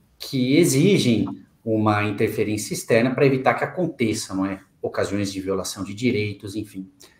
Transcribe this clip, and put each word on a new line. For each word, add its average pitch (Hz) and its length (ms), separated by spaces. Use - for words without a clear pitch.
que 131 380
exigem 135 680
uma 107 400
interferência 107 720
externa 123 400
para 139 100
evitar 127 300
que - 80
aconteça, 113 720
não 95 100
é? 98 140
Ocasiões 98 540
de 95 80
violação 95 420
de 98 120
direitos, 104 600
enfim. 98 320